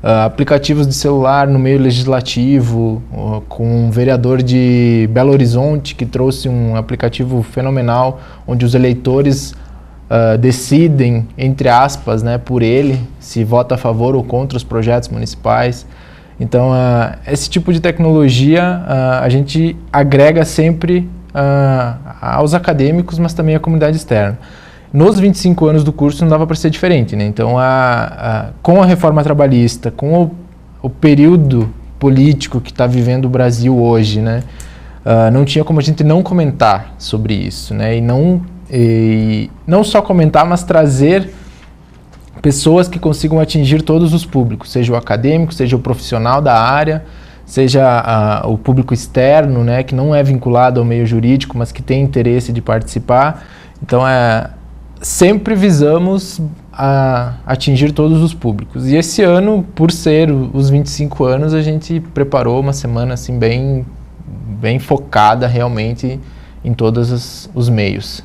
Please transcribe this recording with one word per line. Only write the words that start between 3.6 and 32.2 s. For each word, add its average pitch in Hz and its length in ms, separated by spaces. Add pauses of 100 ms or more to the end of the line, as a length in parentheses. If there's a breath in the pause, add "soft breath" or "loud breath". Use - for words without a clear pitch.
um 113 40
vereador 127 520
de 123 720
Belo 127 180
Horizonte 139 640
que 127 100
trouxe 131 440
um 117 280
aplicativo 120 680
fenomenal, 127 760 (260 loud breath)
onde 123 200
os 120 80
eleitores, 131 800 (560 loud breath)
ah, 113 260
decidem, 127 920 (100)
entre 131 300
aspas, 120 540
né, 117 140
por 123 260
ele, 131 380 (200)
se - 240
vota 123 320
a - 20
favor 120 380
ou 123 80
contra 131 320
os 117 80
projetos 117 440
municipais. 113 760 (540 loud breath)
Então, 123 320
ah, 123 520
esse 143 240
tipo 180 240
de 165 60
tecnologia, 160 1040
ah, 131 380
a 127 60
gente 151 480 (160)
agrega 143 520
sempre, 165 640 (240)
ah, 135 880
aos 139 340
acadêmicos, 165 680
mas 170 120
também 156 220
à 156 60
comunidade 160 360
externa. 110 400 (560 loud breath)
Nos 190 260
vinte 190 180
e - 20
cinco 175 260
anos 156 180
do 147 80
curso 147 320
não 165 60
dava 156 180
pra 165 80
ser 160 140
diferente, 156 480
né? 104 80
Então, 113 340
a, 127 60
a, 117 840 (100)
com 180 220
a - 20
reforma 165 380
trabalhista, 135 680
com 160 320
o, 160 80 (520)
o 131 80
período 143 840 (260)
político 135 640